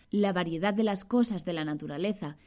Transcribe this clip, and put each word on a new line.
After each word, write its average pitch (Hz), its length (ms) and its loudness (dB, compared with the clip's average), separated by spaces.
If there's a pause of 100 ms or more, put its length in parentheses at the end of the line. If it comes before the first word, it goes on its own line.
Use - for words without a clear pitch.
(100)
La 202 220 4
variedad 175 420 0
de 214 80 2
las 202 220 0
cosas 233 400 2
de 180 80 -4
la 156 120 -2
naturaleza 151 840 -4